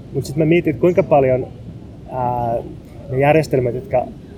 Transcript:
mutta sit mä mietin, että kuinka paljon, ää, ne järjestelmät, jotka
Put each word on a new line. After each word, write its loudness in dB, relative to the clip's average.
mutta -4
sit -8
mä 2
mietin, 4
että -6
kuinka 4
paljon, 4
ää, -2
ne -2
järjestelmät, 4
jotka -2